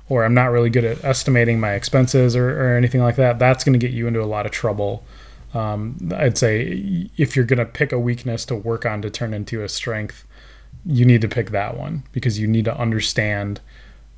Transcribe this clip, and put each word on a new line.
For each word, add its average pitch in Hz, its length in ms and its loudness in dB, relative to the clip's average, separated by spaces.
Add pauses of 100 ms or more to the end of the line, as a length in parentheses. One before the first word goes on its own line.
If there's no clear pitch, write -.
or, 120 160 2
"I'm 117 100 4
not 123 160 6
really 120 200 4
good 117 140 2
at 113 200 -4
estimating 120 560 2
my 104 140 -2
expenses," 127 600 2
or, 123 140 2 (120)
or 123 160 2
anything 123 260 4
like 117 140 2
that, 123 220 2
that's 127 240 4
gonna 131 160 4
get 123 140 0
you 117 160 -4
into 113 120 -2
a 110 60 -2
lot 104 180 -4
of 107 60 -6
trouble. 104 540 -2 (500)
Um, 110 640 -4
I'd 123 220 0
say 98 760 -2
if 139 200 0
you're 127 80 4
gonna 120 200 0
pick - 280 -4
a 127 60 -2
weakness 120 480 -4
to 120 100 -4
work 113 280 -6
on 107 180 -6
to 107 80 -8
turn 110 240 -8
into 104 280 -6
a 101 60 -8
strength, - 560 -8 (600)
you 123 200 2
need 120 160 8
to 113 80 0
pick 107 220 -4
that 104 260 -4
one - 340 -8
because 110 300 -2
you 107 80 0
need 110 160 2
to 110 120 -2
understand 107 840 -2 (580)